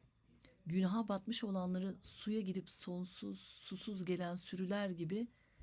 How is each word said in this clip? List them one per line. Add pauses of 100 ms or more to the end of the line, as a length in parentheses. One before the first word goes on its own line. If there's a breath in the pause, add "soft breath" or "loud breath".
(640 loud breath)
günaha
batmış
olanları
suya
gidip
sonsuz,
susuz
gelen
sürüler
gibi (360 loud breath)